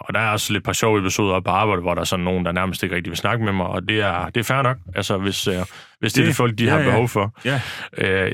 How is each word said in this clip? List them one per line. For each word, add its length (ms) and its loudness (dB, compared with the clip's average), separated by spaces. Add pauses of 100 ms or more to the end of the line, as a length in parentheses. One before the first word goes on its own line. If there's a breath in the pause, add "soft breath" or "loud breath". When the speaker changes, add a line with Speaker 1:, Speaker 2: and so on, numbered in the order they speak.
Speaker 1:
og 140 -6
der 60 0
er 100 2
også 220 0
lidt 120 -2
par 80 -2
sjove 280 4
episoder 340 2
oppe 120 0
på 40 0
arbejde, 320 2
hvor 120 0
der 60 -2
er 40 -2
sådan 200 -2
nogen, 200 0
der 80 -2
nærmest 300 -2
ikke 140 -2
rigtig 140 -4
vil 60 -6
snakke 280 0
med 80 0
mig, 140 0
og 220 -4
det 120 0
er, 280 0
det 120 -4
er 40 0
fair 180 0
nok, 140 0 (180)
altså, 240 0
hvis, 300 -2
øh, 60 2 (460 loud breath)
hvis 120 -2
det 80 4
er 40 6
Speaker 2:
Det 40 4
Speaker 1:
det, 80 2
folk 220 0
de 60 2
Speaker 2:
ja, 60 4
Speaker 1:
har 80 4
Speaker 2:
ja. 60 2
Speaker 1:
behov 240 2
for. 360 -2
Speaker 2:
Ja. 160 0 (380 loud breath)
Speaker 1:
Øh, 360 2